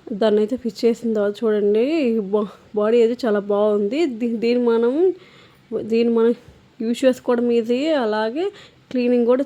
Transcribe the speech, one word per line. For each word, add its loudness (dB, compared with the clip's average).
దాన్ని 2
అయితే -2
ఫిక్స్ -4
చేసిన 0
తర్వాత 0
చూడండి, 0
ఈ 0
బా-, 0
బాడీ 2
అయితే 2
చాలా 0
బాగుంది. 0
దీ-, -4
దీన్ని 0
మనం, 2
దీన్ని 0
మనం 2
యూజ్ -4
చేసుకోవడం 0
ఈజీ, 0
అలాగే -2
క్లీనింగ్ 0
కూడా 2